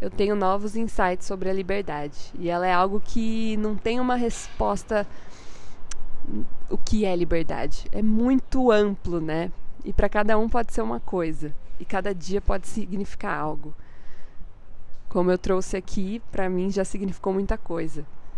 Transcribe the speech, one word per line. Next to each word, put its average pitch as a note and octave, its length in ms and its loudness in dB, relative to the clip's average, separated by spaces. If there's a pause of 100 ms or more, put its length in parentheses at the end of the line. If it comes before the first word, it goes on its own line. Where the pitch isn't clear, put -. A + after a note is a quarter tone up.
eu G3+ 100 0
tenho G#3 260 0
novos G3+ 400 -2
insights G#3 500 0
sobre F#3+ 220 -2
a F#3+ 40 0
liberdade. F3 840 -4
E F3 120 -2
ela F3 160 -2
é F#3 60 2
algo F#3+ 280 2
que A3 560 2
não G#3+ 180 0
tem A3+ 240 0
uma B3+ 160 0
resposta. G#3+ 920 -2 (1600)
O G3 80 0
que G#3 300 6
é F#3 100 2
liberdade? D#3+ 760 2
É G#3 100 2
muito B3 680 4
amplo, G3 500 0
né? E3 300 -2 (340)
E G3+ 80 -4
pra G3+ 160 4
cada G#3+ 280 4
um A3+ 120 4
pode A#3 240 2
ser A#3 100 0
uma A3+ 180 -4
coisa. D#3+ 540 -2 (260)
E E3+ 40 -4
cada G3 300 0
dia F#3 260 -2
pode G3 260 0
significar F#3+ 720 -2
algo. D3+ 360 -2 (1300)
Como F3+ 220 2
eu F3+ 80 0
trouxe F#3+ 380 -2
aqui, G3 440 -2 (100)
pra F#3+ 200 0
mim F#3 200 -2
já F#3+ 140 -2
significou F#3+ 480 -4
muita G3 240 -2
coisa. E3 480 -2 (340)